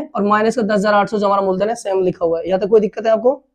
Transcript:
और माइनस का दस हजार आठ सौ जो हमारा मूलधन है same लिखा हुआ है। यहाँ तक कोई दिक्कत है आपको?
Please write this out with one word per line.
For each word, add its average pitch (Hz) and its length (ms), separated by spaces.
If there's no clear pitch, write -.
और - 180
माइनस 214 300
का 247 80
दस 202 80
हजार 208 220
आठ 202 160
सौ 220 80
जो 202 80
हमारा 202 160
मूलधन 190 280
है 233 80
same 190 240
लिखा 180 240
हुआ 165 140
है। 165 80
यहाँ 190 120
तक 202 100
कोई 220 120
दिक्कत 208 240
है 226 60
आपको? 220 220